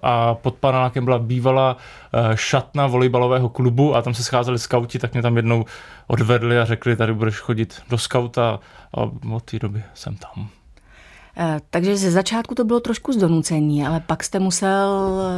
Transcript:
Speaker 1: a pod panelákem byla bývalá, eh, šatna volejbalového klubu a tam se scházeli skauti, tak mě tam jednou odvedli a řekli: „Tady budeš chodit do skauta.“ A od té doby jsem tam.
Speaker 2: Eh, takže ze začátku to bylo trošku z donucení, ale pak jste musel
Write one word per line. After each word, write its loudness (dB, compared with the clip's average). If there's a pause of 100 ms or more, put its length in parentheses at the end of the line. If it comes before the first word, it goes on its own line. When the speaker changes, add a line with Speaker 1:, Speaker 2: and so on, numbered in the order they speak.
Speaker 1:
a 2
pod -4
panelákem 0
byla 2
bývalá, 2 (380)
eh, 2
šatna 0
volejbalového 2
klubu 2
a 2
tam -4
se -4
scházeli 0
skauti, -2
tak -4
mě 0
tam 2
jednou 2 (420)
odvedli 2
a 4
řekli: 0
„Tady 2
budeš 0
chodit -4
do 0
skauta.“ -2 (340)
A -4 (340)
od -6
té -10
doby -6 (120)
jsem -12
tam. -14 (880)
Speaker 2:
Eh, -4 (100)
takže 0
ze 0
začátku 0
to 0
bylo 2
trošku -4
z 0
donucení, 2
ale -2
pak -4
jste -4
musel 0 (200)